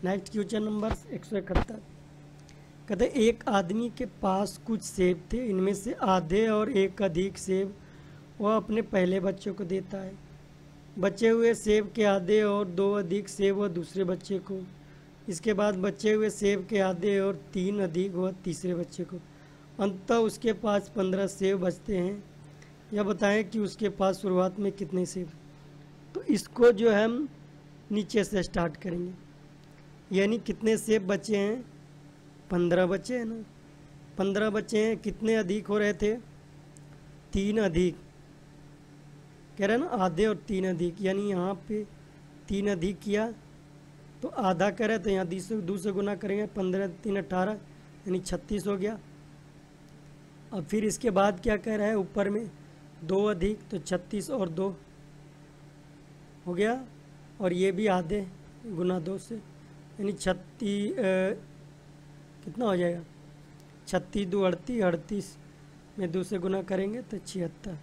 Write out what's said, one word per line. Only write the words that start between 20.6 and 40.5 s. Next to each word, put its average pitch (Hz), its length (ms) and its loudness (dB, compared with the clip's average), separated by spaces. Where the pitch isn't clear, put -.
पन्द्रह 190 300 2
सेब 190 340 0
बचते 180 360 -2
हैं। 196 280 -2
यह 208 80 0
बताएं 202 420 2
कि 220 140 -4
उसके 208 300 -2
पास 190 300 2
शुरुआत 185 400 2
में 202 140 0
कितने 180 340 -2
सेब।" 180 240 -8
तो 403 80 -4
इसको 240 500 6
जो 226 180 4
है 208 140 6
हम 247 240 0
नीचे 202 320 2
से 185 180 0
स्टार्ट 170 340 -2
करेंगे, 180 380 -6
यानी 202 260 2
कितने 220 380 0
सेब 214 300 2
बचे 202 300 0
हैं, 214 280 0
पन्द्रह 175 360 4
बचे 247 320 -2
हैं 233 60 -4
ना, 226 200 -8
पन्द्रह 196 320 2
बचे 214 360 0
हैं, 226 100 0
कितने 214 380 -2
अधिक 208 320 0
हो 202 120 0
रहे 208 160 2
थे, 208 220 0
तीन 202 260 2
अधिक, 180 380 2
कह 196 80 2
रहे 220 100 4
हैं 277 80 2
ना 359 60 -4
आधे 185 220 2
और 214 100 2
तीन 190 320 -2